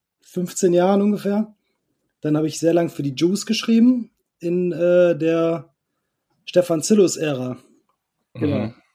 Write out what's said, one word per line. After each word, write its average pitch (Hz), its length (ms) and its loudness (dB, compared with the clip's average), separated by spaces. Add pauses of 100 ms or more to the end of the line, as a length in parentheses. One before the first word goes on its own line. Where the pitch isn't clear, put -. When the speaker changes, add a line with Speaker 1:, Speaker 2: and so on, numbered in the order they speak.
(200)
Speaker 1:
fünfzehn 180 540 -4
Jahren 190 260 2
ungefähr. 202 540 -2 (680)
Dann 151 160 -2
habe 156 100 0
ich 147 120 -6
sehr 165 160 2
lang 170 160 0
für - 120 -10
die 139 140 -4
Juice 180 300 -2
geschrieben 226 640 2 (280)
in, 175 340 -2
äh, 175 440 4
der 165 500 -2 (800)
Stefan 170 360 0
Zillus-Ära. 151 760 0 (760)
Genau. - 220 -2
Speaker 2:
Mhm. 107 180 -4 (200)